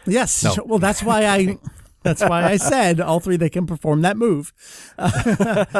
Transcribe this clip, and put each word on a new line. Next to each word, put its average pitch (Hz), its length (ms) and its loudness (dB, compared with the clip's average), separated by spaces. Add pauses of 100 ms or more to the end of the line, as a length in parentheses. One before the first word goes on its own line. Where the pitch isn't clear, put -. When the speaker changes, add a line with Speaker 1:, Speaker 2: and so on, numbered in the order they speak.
Speaker 1:
Yes. 208 380 0
Speaker 2:
No. 202 220 0
Speaker 1:
Well, 220 120 0
that's 196 240 0
why 214 240 2
I, 196 320 0 (220)
Speaker 2:
<laughs> - 220 -20
Speaker 1:
that's - 200 -2
why 175 220 2
I 190 140 2
said 196 420 2
all 170 200 0
three 180 180 -2
that 160 140 0
can 180 140 -2
perform 156 360 -2
that 196 160 0
move. 185 340 -2 (460)
<laughs> - 0 - (800)